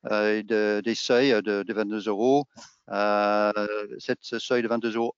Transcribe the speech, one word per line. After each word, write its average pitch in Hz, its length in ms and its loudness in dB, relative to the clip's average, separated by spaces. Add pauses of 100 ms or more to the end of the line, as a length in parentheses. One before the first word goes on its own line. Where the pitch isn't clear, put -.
(100)
euh, 107 320 2
de, 107 420 0
des 117 100 0
seuils 123 480 2
de, 101 200 -2
de 98 100 -6
vingt-deux 104 360 -4
euros. 127 380 2 (440)
Euh, 104 640 2 (460)
cette, - 240 -6
ce 120 160 -6
seuil 123 240 0
de 113 60 -2
vingt-deux 113 280 -2
euros, 117 220 -2